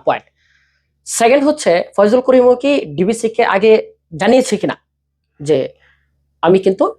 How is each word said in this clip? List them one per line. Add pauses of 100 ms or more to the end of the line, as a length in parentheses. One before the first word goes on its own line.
পয়েন্ট। (800)
সেকেন্ড
হচ্ছে (120)
ফয়জুল
করিমও
কি
ডিবিসি
কে
আগে (240)
জানিয়েছে
কিনা (640)
যে (720)
আমি
কিন্তু